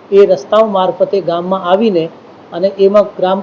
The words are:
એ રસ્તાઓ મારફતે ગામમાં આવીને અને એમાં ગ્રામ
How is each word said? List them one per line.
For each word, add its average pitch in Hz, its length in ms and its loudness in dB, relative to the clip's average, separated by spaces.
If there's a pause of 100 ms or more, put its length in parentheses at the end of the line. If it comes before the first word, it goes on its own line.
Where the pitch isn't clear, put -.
(120)
એ 196 140 6
રસ્તાઓ 202 400 0
મારફતે 190 560 -2
ગામમાં 175 420 -4
આવીને 180 460 0 (440)
અને 185 260 -2
એમાં 196 240 4
ગ્રામ 190 380 -4